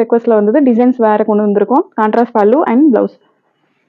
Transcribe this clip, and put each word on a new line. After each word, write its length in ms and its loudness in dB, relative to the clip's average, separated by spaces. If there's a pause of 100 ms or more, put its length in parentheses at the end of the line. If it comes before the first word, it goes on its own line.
ரிக்வெஸ்ட்ல 360 0
வந்தது. 200 0 (100)
டிசைன்ஸ் 380 0
வேற 120 0 (100)
கொண்டு 180 0
வந்திருக்கோம். 380 0 (160)
கான்ட்ராஸ்ட் 380 -2
பல்லு 200 2 (140)
and 100 2 (100)
பிளவுஸ். 240 -2 (720)